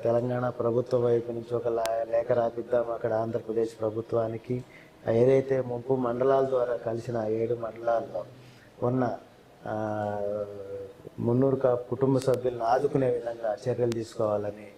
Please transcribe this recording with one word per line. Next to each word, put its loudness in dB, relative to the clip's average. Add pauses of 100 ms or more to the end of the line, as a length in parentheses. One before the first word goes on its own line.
తెలంగాణ 0
ప్రభుత్వం 0
వైపు 2
నుంచి -6
ఒక -2
లా-, 0
లేఖ 0
రాపిద్దాం 0
అక్కడ -2
ఆంధ్రప్రదేశ్ -2
ప్రభుత్వానికి. -2 (460)
ఏదైతే 6
ముంపు -2
మండలాల 2
ద్వారా 0
కలిసిన -4
ఆ -2
ఏడు 0
మండలాల్లో -2 (580)
ఉన్న, 0 (480)
ఆ, -4 (1400)
మున్నూరు 4
కాపు 0
కుటుంబ 2
సభ్యులను 0
ఆదుకునే 2
విధంగా -4 (120)
చర్యలు 0
తీసుకోవాలని -4